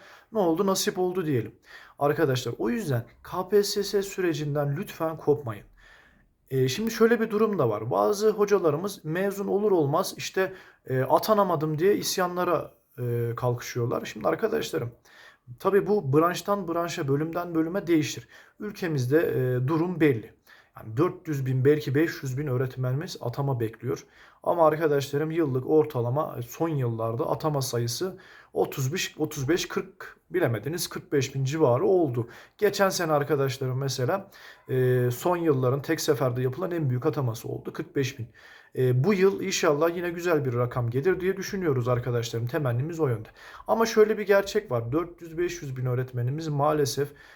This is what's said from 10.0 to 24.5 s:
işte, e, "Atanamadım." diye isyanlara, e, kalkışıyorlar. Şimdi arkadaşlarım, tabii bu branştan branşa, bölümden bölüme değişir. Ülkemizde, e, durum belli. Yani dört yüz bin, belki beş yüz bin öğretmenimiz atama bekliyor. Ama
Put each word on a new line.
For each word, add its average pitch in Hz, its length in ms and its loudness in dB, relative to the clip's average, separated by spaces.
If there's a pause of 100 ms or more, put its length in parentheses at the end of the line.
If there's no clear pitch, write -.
işte, 190 360 -2 (340)
e, 131 140 0
"Atanamadım." 160 800 2
diye 190 180 4
isyanlara, 180 800 -2 (240)
e, 120 380 -2
kalkışıyorlar. 123 680 -2
Şimdi - 240 -6
arkadaşlarım, 160 600 -2 (680)
tabii 185 280 2
bu 180 260 0
branştan 175 560 2
branşa, 165 400 -4
bölümden 165 460 -2
bölüme 165 320 -2
değişir. 156 420 0 (320)
Ülkemizde, 156 580 0
e, 127 500 0
durum 165 320 -2
belli. 131 340 2 (420)
Yani 110 200 -12
dört 175 320 -2
yüz 139 180 -4
bin, 131 180 0
belki 147 300 4
beş 160 280 0
yüz 131 160 -6
bin 151 80 -4
öğretmenimiz 127 760 -4
atama 127 400 -2
bekliyor. - 460 -6 (360)
Ama 170 240 4